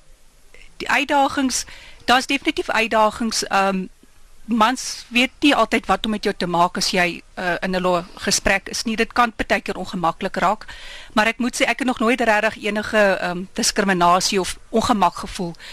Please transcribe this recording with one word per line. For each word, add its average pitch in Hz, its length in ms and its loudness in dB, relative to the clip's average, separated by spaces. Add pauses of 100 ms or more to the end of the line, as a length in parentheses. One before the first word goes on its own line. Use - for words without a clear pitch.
(760)
die - 120 -10
uitdagings, 269 760 0 (400)
daar's 247 220 2
definitief 302 440 -2
uitdagings, 220 760 0
ehm, 196 400 0 (680)
mans 233 540 0
weet 240 220 2 (140)
nie 285 100 6
altyd 220 320 2
wat 196 180 0
om 220 100 -2
met 208 100 -6
jou 202 120 0
te 185 140 -4
maak 175 300 2
as - 140 -2
jy, 175 260 0 (180)
uh, 180 160 -2 (100)
in 185 120 -2
hulle 180 260 2 (220)
gesprek 196 480 0
is - 160 -6
nie. 220 100 -2
Dit 220 180 -2
kan 240 160 2
partykeer - 460 -4
ongemaklik 180 640 -4
raak, 190 240 0 (480)
maar 220 160 2
ek - 80 -4
moet 233 180 -4
sê, 269 140 2
ek 233 140 -2
het 247 40 0
nog 247 140 -2
nooit 247 180 2
regtig 214 440 2
enige, 214 340 -2
ehm, 180 460 2 (140)
diskriminasie 190 840 2
of - 160 -4 (140)
ongemak 214 540 2
gevoel 175 300 -8 (180)